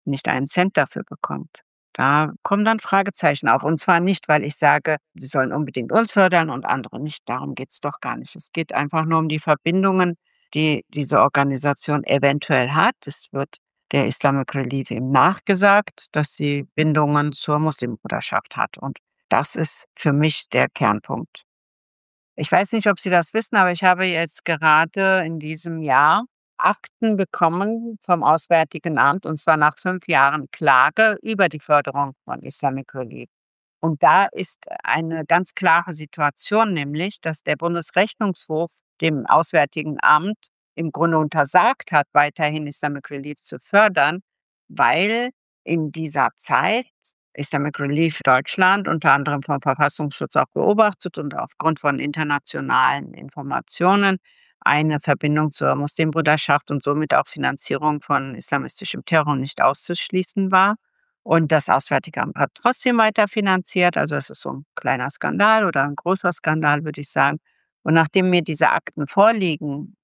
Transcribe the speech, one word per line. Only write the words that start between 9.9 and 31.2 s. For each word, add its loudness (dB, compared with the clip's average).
die 0
diese 0
Organisation 0
eventuell 0
hat. 2
Es -12
wird -6
der 2
Islamic 0
Relief -4
eben -4
nachgesagt, 2
dass -2
sie -2
Bindungen 2
zur -2
Muslimbruderschaft -4
hat. -6
Und -10
das 0
ist -6
für 0
mich 0
der 2
Kernpunkt. -4
Ich -8
weiß 2
nicht, 0
ob 2
Sie -6
das 2
wissen, -2
aber 4
ich -4
habe 4
jetzt -4
gerade 2
in -6
diesem -8
Jahr 4
Akten -2
bekommen -2
vom 0
Auswärtigen 0
Amt, 2
und -4
zwar 2
nach 2
fünf -6
Jahren 2
Klage 2